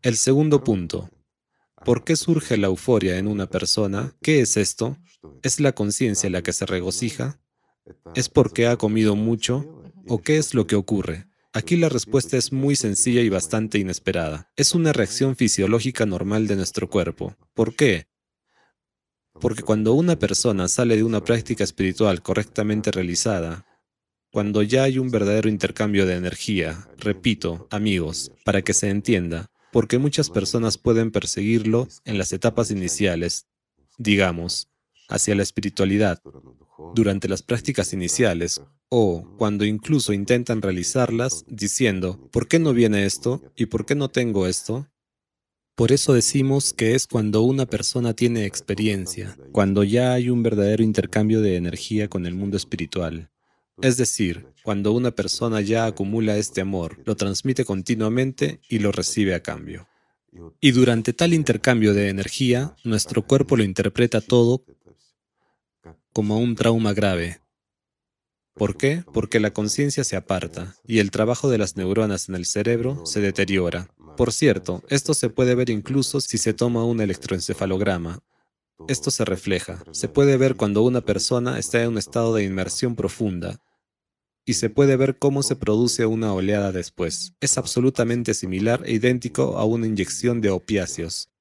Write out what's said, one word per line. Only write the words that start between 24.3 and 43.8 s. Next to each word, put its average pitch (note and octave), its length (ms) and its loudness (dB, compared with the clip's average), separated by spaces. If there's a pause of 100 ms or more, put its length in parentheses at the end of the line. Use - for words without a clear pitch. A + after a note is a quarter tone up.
cuando G#2 320 2
ya B2+ 200 2
hay C3 160 2
un B2+ 120 -2
verdadero G#2+ 360 2
intercambio G#2 580 0
de F2+ 100 2
energía, F2+ 840 -4
repito, F#2+ 760 -4
amigos, F#2+ 600 -2 (120)
para G2 180 2
que - 120 -2
se G#2 160 0
entienda, F#2 600 -2 (220)
porque A#2 260 2
muchas C#3+ 320 0
personas A2 480 0
pueden A2+ 340 2
perseguirlo A2 760 0 (160)
en A2 140 -6
las F#2 160 -4
etapas A2+ 360 0
iniciales, F2 800 -2 (500)
digamos, F#2+ 720 0 (380)
hacia G#2 280 0
la G2+ 80 2
espiritualidad, G2 800 0 (720)
durante G2+ 360 0
las F#2+ 140 -4
prácticas A#2 500 -4
iniciales, F2 680 -2 (280)
o F#2+ 480 0
cuando G#2 280 0
incluso G#2+ 480 0
intentan A2+ 480 0
realizarlas, A2+ 840 -2
diciendo, G2+ 840 -2
"¿Por A#2 160 0
qué E3 120 4
no D#3 140 2
viene G#2+ 320 4
esto? A#2+ 360 -2 (140)
¿Y A#2 100 -2
por G#2+ 200 -4